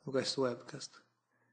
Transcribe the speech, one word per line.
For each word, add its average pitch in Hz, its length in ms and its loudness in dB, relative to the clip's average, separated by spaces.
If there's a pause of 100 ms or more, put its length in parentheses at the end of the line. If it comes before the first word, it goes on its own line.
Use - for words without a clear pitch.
di 135 80 -6
questo 131 300 2
webcast. - 580 -2 (540)